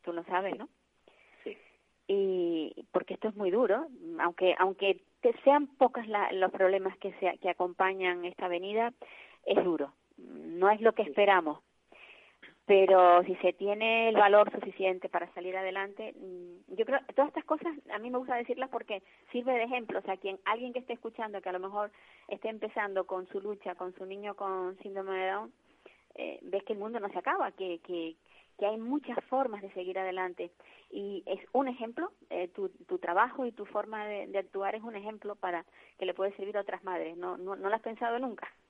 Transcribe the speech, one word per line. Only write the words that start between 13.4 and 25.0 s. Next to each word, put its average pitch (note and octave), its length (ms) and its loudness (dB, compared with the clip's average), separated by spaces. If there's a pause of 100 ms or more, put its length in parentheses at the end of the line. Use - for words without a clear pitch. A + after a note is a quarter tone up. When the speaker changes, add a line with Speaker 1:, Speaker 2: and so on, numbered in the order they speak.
Speaker 1:
tiene A3+ 560 2
el A3 60 2
valor G#3 360 8
suficiente F#3+ 560 -2
para F3 260 -4
salir F#3 220 -8
adelante, G3 600 -6
mm, F3+ 580 -14
yo A3 100 2
creo, C4 140 2 (160)
todas C#4+ 140 4
estas - 160 -8
cosas D#4 280 -2 (200)
a G#3 60 -6
mí A#3 100 -10
me B3 80 -2
gusta B3+ 180 -2
decirlas B3 340 -4
porque A3+ 320 -8 (300)
sirve B3 220 0
de A#3 100 2
ejemplo, A#3 360 -4
o - 20 -6
sea, F#3+ 160 -6
quien, F#3+ 260 -8
alguien A#3+ 300 -2
que B3+ 60 -6
esté B3 140 -10
escuchando, A3+ 480 -10
que - 80 -8
a F3+ 40 -4
lo F#3 60 -4
mejor G#3 320 -6 (360)
esté A3 220 -8
empezando G#3 560 -4
con F#3 220 -6
su G3 120 -8
lucha, G3 360 -8
con F#3 200 -10
su F#3+ 100 -12
niño G3+ 300 -10
con F#3+ 440 -6
síndrome G3 380 -8